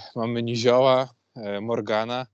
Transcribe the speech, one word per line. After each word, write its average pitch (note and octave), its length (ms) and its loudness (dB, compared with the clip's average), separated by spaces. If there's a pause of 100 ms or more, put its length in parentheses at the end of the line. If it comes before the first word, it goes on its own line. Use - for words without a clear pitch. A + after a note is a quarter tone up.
(160)
mamy A#2 260 -4
Nizioła, B2+ 720 2 (220)
e, G2+ 240 -6
Morgana. A2+ 720 -4